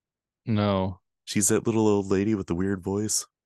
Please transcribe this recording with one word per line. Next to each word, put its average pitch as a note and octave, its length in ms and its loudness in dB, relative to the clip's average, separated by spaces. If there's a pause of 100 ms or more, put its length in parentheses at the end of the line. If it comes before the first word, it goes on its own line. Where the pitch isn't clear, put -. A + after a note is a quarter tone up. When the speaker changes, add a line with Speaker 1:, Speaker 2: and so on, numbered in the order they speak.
(460)
Speaker 1:
No. G2+ 540 0 (260)
Speaker 2:
She's G#2 220 -2
that A2 180 2
little A2 220 2
old G2+ 200 2
lady G2+ 280 2
with F#2+ 120 -6
the F2 80 -2
weird F#2+ 280 -2
voice. G2+ 420 -2 (200)